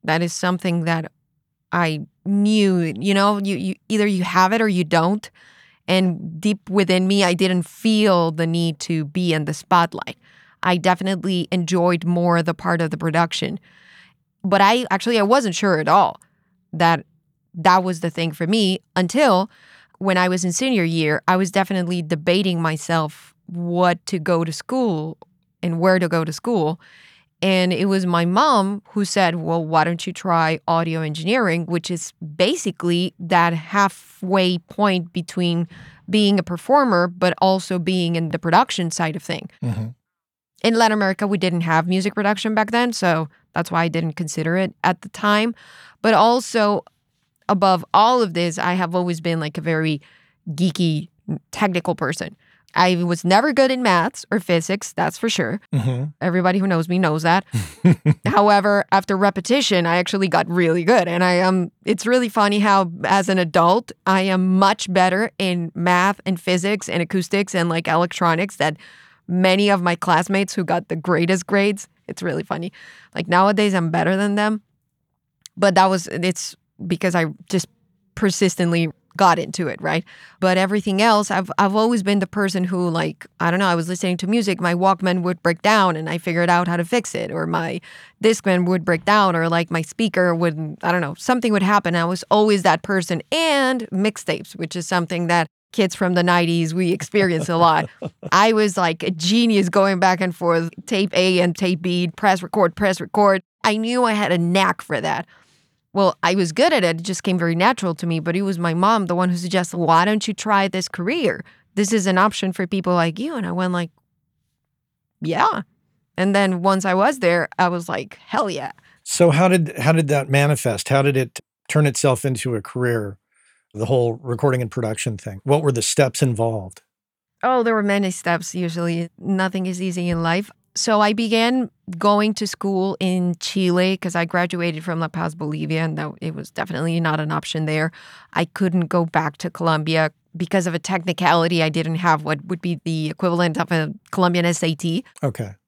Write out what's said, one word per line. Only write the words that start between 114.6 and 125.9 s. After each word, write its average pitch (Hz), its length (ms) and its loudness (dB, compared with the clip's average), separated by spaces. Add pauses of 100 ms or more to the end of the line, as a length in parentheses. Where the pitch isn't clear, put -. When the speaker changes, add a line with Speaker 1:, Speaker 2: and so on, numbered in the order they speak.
Speaker 1:
"Yeah." 165 420 0 (540)
And 190 160 0
then 190 300 0
once 190 220 0
I 185 100 0
was 254 240 2
there, 175 300 0 (100)
I 180 80 2
was 175 220 -4
like, - 360 -8
"Hell 214 240 -2
yeah." 143 220 -8 (320)
Speaker 2:
So 170 300 4
how 175 160 4
did, 180 300 2
how 135 120 2
did 165 160 4
that 139 240 0
manifest? 139 600 0
How 139 120 4
did 135 140 2
it 131 240 -4 (280)
turn 151 180 2
itself 135 380 0
into 127 300 -4
a 107 80 -6
career, 113 560 -4 (560)
the 107 120 -4
whole 120 260 0 (100)
recording 127 400 0
and 113 80 -6
production 110 480 -6
thing? 95 240 -12
What 143 180 2
were 147 120 0
the 117 100 -2
steps - 400 0